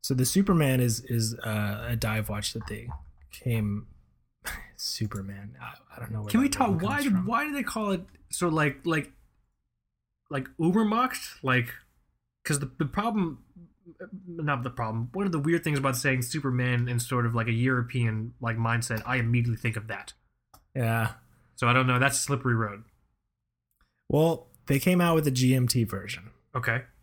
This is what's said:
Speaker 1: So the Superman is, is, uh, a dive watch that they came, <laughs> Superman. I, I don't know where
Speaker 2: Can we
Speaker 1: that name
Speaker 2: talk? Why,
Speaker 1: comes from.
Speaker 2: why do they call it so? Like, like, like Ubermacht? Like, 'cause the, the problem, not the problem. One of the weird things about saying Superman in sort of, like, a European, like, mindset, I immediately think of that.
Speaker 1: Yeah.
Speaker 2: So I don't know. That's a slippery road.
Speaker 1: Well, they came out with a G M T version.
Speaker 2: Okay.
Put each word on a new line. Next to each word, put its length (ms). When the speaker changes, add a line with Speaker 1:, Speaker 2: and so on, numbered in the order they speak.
Speaker 1:
So 140
the 100
Superman 560
is, 240
is, 360
uh, 480
a 80
dive 340
watch 240
that 140
they 200
came, 540
<laughs> 440
Superman. 840
I, 140
I 60
don't 100
know 120
where 80
Speaker 2:
Can 100
we 80
Speaker 1:
that 100
name 200
Speaker 2:
talk? 40
Why, 200
Speaker 1:
comes 20
from. 220
Speaker 2:
why 180
do 80
they 100
call 280
it 100
so? 180
Like, 380
like, 260
like 160
Ubermacht? 580
Like, 280
'cause 160
the, 180
the 80
problem, 520
not 360
the 80
problem. 420
One 140
of 60
the 60
weird 260
things 140
about 180
saying 260
Superman 680
in 120
sort 260
of, 80
like, 140
a 40
European, 880
like, 160
mindset, 500
I 100
immediately 400
think 200
of 120
that. 240
Speaker 1:
Yeah. 380
Speaker 2:
So 120
I 40
don't 140
know. 120
That's 200
a 40
slippery 320
road. 300
Speaker 1:
Well, 400
they 120
came 220
out 160
with 100
a 40
G 240
M 140
T 160
version. 460
Speaker 2:
Okay. 280